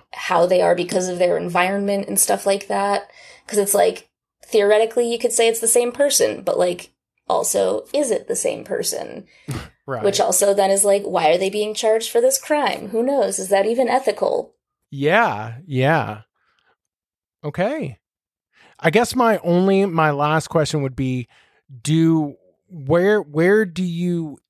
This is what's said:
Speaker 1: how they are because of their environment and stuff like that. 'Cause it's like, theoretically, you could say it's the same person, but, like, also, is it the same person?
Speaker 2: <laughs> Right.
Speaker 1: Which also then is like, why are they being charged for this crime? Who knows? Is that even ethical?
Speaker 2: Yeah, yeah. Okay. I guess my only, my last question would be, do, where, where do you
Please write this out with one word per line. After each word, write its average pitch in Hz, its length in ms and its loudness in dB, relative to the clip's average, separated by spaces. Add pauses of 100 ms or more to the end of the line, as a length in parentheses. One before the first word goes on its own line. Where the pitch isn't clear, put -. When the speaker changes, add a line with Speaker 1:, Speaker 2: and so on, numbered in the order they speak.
(120)
Speaker 1:
how 175 340 2
they 180 160 4
are 175 120 4
because 180 340 -2
of 180 100 -6
their 175 180 2
environment 196 720 -2
and 196 120 -4
stuff - 260 0
like 202 220 0
that. 202 420 -2 (360)
'Cause 214 120 -2
it's 202 160 0
like, 180 340 0 (360)
theoretically, 220 680 2
you 233 80 -4
could 233 140 -2
say 233 160 4
it's 226 120 0
the 226 80 -2
same 240 240 2
person, - 500 0
but, - 160 -2
like, 180 320 -2 (380)
also, - 640 0
is 277 180 0
it - 180 -4
the 190 80 -6
same - 280 -6
person? - 600 -8 (220)
Speaker 2:
<laughs> 131 80 -8 (320)
Right. 123 140 -6
Speaker 1:
Which 202 180 0
also 202 320 2
then 196 200 2
is 196 120 2
like, 202 200 2
why 165 260 0
are 175 80 2
they 190 100 -2
being 208 240 -4
charged 220 380 0
for 233 100 0
this 262 200 2
crime? 277 480 -2
Who 220 160 -2
knows? 254 340 0
Is 190 120 -10
that 196 160 4
even 233 220 0
ethical? - 680 -2 (340)
Speaker 2:
Yeah, 139 760 0
yeah. 127 580 0 (1200)
Okay. 180 520 -4 (840)
I 165 100 2
guess 226 240 2
my 226 300 2
only, 190 420 4
my 160 240 2
last 147 380 0
question 151 340 0
would 131 140 -6
be, 127 320 -4 (540)
do, 156 520 2 (340)
where, 175 540 2
where 170 420 2
do 180 200 -6
you 170 540 -4 (120)